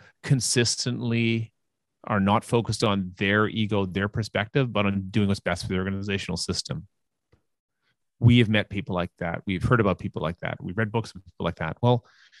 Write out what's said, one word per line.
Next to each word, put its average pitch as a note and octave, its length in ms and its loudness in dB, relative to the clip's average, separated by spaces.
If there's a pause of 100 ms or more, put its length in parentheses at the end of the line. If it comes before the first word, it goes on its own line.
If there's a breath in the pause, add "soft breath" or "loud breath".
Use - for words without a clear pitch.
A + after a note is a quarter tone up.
(240 soft breath)
consistently A#2 1300 0 (560)
are G#2+ 140 2
not G2+ 240 4
focused A#2 380 0
on G2 340 0
their G#2 300 2
ego, G2+ 380 -2
their F#2+ 220 -2
perspective, A2 640 -2
but G2+ 140 0
on G2 240 -2
doing G#2 180 2
what's G2 140 0
best F2 220 -4
for - 60 -8
the F#2 80 -2
organizational G2 600 -4
system. - 500 -6 (1300)
We A#2+ 200 8
have A2 100 4
met G#2+ 200 0
people G2 260 -6
like F2 240 -2
that. E2+ 260 -6
We've F2+ 180 -2
heard B2 180 4
about G2 180 2
people - 220 -8
like D#2+ 180 -4
that. E2 220 -6
We've F2+ 160 -8
read G2+ 140 -2
books A2 220 -6
of F#2+ 100 -20
people - 200 -12
like E2+ 140 -4
that. D#2+ 240 -6
Well, A#2+ 240 2 (340 soft breath)